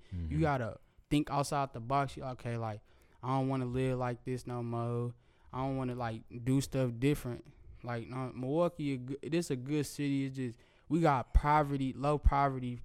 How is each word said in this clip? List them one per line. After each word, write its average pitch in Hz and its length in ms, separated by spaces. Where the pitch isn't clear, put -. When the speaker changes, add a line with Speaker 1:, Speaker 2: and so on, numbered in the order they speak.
Speaker 1:
You 90 60
Speaker 2:
Mm-hmm. 87 220
Speaker 1:
gotta 135 380
think 147 200
outside 139 420
the 123 80
box. 135 360
You, 139 80
okay, 123 320
like, 110 240
I 123 60
don't 131 100
wanna 131 180
live 127 320
like 123 260
this 127 220
no 123 160
more. 120 520
I 127 60
don't 135 180
wanna, 127 180
like, 117 280
do 135 160
stuff 131 380
different. 127 460
Like, 120 260
no, 131 260
Milwaukee, 147 600
a - 20
goo-, 127 260
it 147 120
is 170 160
a 135 60
good 143 300
city. 139 400
It's 135 100
just, 127 200
we 170 120
got 143 340
poverty, 143 580
low 143 260
poverty 131 680